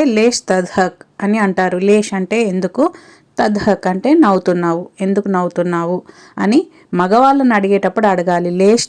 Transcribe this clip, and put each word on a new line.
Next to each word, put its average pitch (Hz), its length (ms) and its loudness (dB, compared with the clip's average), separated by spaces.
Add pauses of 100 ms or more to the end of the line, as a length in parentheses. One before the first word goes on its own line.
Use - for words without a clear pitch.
"లేష్ 233 400 0
తద్హక్" 185 560 -2 (200)
అని 208 180 0
అంటారు. 185 400 0
లేష్ 208 340 2
అంటే 190 300 -4
ఎందుకు, 185 400 -2 (540)
తద్హక్ 208 500 0
అంటే 190 260 -2
నవ్వుతున్నావు, 180 680 2 (200)
ఎందుకు 202 280 -2
నవ్వుతున్నావు 175 680 -2 (420)
అని 208 220 2 (340)
మగవాళ్ళని 247 600 2
అడిగేటప్పుడు 196 540 0
అడగాలి. 175 440 0
"లేష్ 196 380 2